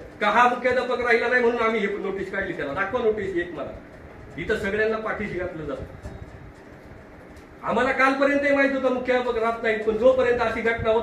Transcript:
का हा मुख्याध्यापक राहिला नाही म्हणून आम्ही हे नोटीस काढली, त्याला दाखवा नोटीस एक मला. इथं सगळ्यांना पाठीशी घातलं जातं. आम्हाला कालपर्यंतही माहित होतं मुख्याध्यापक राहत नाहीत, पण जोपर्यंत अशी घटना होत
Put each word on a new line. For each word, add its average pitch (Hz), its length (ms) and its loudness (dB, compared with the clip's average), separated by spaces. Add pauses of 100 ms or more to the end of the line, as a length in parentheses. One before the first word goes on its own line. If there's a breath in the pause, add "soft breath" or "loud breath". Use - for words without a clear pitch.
(200)
का 208 100 2
हा 233 180 6
मुख्याध्यापक 247 520 0
राहिला 240 280 2
नाही 247 140 2
म्हणून 233 200 2
आम्ही 220 180 2
हे 196 160 -2
नोटीस 190 360 -6
काढली, 190 200 -4
त्याला 147 200 -6
दाखवा 202 280 -2
नोटीस 202 360 0
एक 170 160 -4
मला. - 180 -8 (680)
इथं 190 200 -2
सगळ्यांना 214 380 0
पाठीशी 190 420 -6
घातलं 170 260 -6
जातं. - 200 -8 (1800)
आम्हाला 247 300 0
कालपर्यंतही 277 640 4
माहित 269 180 4
होतं 254 220 2
मुख्याध्यापक 247 440 0
राहत 226 240 0
नाहीत, 220 160 0
पण 214 180 0
जोपर्यंत 240 440 4
अशी 226 200 0
घटना 226 300 0
होत 226 120 4